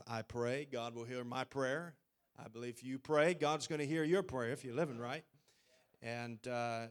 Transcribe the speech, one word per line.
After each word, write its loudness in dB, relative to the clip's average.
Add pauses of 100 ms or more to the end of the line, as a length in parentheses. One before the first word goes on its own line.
I -2
pray, -2
God -4
will -6
hear -6
my -2
prayer. -2 (440)
I -12
believe -8
if -16
you -4
pray, 6
God's 2
gonna 0
hear 2
your 6
prayer -2
if -6
you're -6
living 0
right. -6 (800)
And, -6
uh, -2